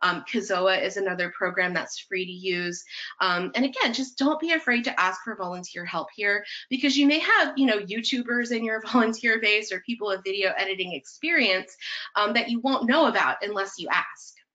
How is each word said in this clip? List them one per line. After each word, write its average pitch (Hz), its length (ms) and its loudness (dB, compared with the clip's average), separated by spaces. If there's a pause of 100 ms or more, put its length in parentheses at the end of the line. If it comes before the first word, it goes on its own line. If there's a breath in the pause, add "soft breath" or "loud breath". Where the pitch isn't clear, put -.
Um, 175 300 0
Kazoa 190 500 2
is 190 160 -2
another 180 400 -2
program 180 380 0
that's - 240 -6
free 185 260 -6
to 185 60 -8
use. 180 520 -4 (360 loud breath)
Um, 180 340 0
and 247 120 2
again, 262 280 0
just 262 240 -6
don't 302 220 2
be 330 140 0
afraid 240 320 0
to 233 140 -2
ask 185 240 0
for 220 120 -10
volunteer 180 500 -10
help 170 300 -6
here, 202 280 0 (280 loud breath)
because 262 260 2
you 285 80 6
may 302 140 6
have, 359 360 4
you 269 120 4
know, 214 100 4
YouTubers 233 720 -2
in 226 120 0
your 220 180 -2
<laughs> - 100 -10
volunteer 226 480 4
base 214 260 2 (100)
or 180 60 -8
people 233 260 -6
with 190 160 -2
video 196 340 0
editing 185 360 -4
experience, 208 840 0 (400 loud breath)
um, 208 180 2
that 233 160 0
you 233 100 0
won't 254 280 0
know 285 200 6
about 170 340 2
unless 202 360 -4
you 165 120 -8
ask. - 460 -4 (200)